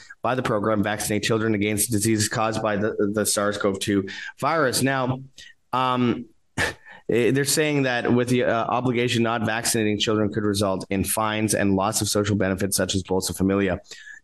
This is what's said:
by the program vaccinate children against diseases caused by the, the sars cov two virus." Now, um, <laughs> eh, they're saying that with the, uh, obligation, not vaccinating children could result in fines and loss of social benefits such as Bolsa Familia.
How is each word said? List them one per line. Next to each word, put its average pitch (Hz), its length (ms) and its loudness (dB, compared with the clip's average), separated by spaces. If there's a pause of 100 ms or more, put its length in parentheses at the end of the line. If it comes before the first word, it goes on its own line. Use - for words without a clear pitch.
(220)
by 117 120 0
the 127 80 -2
program 110 400 0
vaccinate 104 400 -2
children 113 320 0
against 104 360 0
diseases 107 380 0
caused 110 340 -2
by 104 140 0
the, 107 140 0 (240)
the 104 120 0
sars 101 320 0
cov 98 200 0
two 98 300 0 (320)
virus." 139 420 0
Now, 131 380 0 (520)
um, 123 520 2 (180)
<laughs> - 160 -10 (500)
eh, 113 220 4
they're 139 140 2 (160)
saying 147 240 2
that 123 180 0 (100)
with 120 160 2
the, 123 160 2
uh, 110 200 2 (140)
obligation, 120 440 0
not 113 220 0
vaccinating 107 540 0
children 107 340 0
could 104 120 -2
result 98 460 0
in 98 140 0
fines 107 500 0
and 98 220 2
loss 101 260 0
of 104 60 -2
social 104 280 0
benefits 95 400 -2
such 92 180 -2
as 95 80 0
Bolsa 92 340 -2
Familia. 95 440 2 (440)